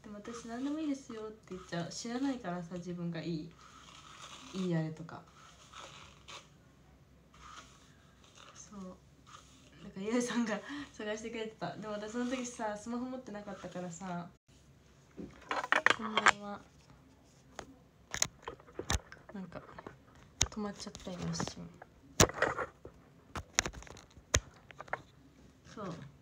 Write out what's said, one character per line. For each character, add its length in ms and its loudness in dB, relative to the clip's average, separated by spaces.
で 60 -12
も 60 -8
私、 340 -6
「何 140 0
で 60 4
も 100 2
い 60 2
い 40 4
で 60 4
す 180 -10
よ」 160 -4
っ 20 -6
て 60 -12
言 40 -6
っ 40 -8
ち 120 -4
ゃ 120 2
う。 20 -6
知 200 -4
ら 100 2
な 120 6
い 80 2
か 120 -2
ら 120 0
さ、 120 -4
自 180 -2
分 180 2
が 100 0
い 120 2
い、 160 0
い 160 4
い 60 8
あ 60 8
れ 80 2
と 140 -6
か。 180 -10
そ 240 -14
う。 20 -6
な 60 -10
ん 20 -12
か、 100 -6
ゆ 160 4
う 40 8
さ 160 2
ん 80 6
が 140 2
<laughs> 160 -6
探 260 0
し 60 -6
て 60 -4
く 80 -4
れ 100 0
て 80 -8
た。 220 -2
で 100 -6
も 60 -2
私、 180 -2
そ 80 0
の 100 4
時 160 2
さ、 320 0
ス 120 -6
マ 100 0
ホ 60 0
持 120 -2
っ 40 -4
て 100 -8
な 100 -4
か 120 -6
っ 60 -8
た 100 -6
か 120 -2
ら 100 -2
さ。 360 -2
こ 60 -4
ん 120 0
ば 60 6
ん 200 8
は。 180 -4
な 80 -4
ん 40 -4
か、 160 -8
止 100 -6
ま 120 0
っ 60 -8
ち 100 -6
ゃ 20 -6
っ 40 -12
た 80 -6
よ、 60 -6
一 60 0
瞬。 120 -10
そ 160 -8
う。 120 -4